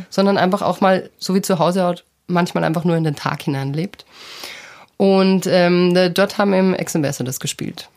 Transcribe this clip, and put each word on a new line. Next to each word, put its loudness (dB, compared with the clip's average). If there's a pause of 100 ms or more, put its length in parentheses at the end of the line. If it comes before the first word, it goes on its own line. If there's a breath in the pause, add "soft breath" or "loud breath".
sondern 2
einfach 0
auch -2
mal, 2 (100)
so -4
wie 2
zu -2
Hause, 2
halt -4 (220)
manchmal 0
einfach -2
nur 2
in 0
den -2
Tag -4
hineinlebt. -6 (880 loud breath)
Und, 2
ähm, 4
da, 4
dort 0
haben 2
eben 2
Ex-Ambassadors -4
gespielt. -10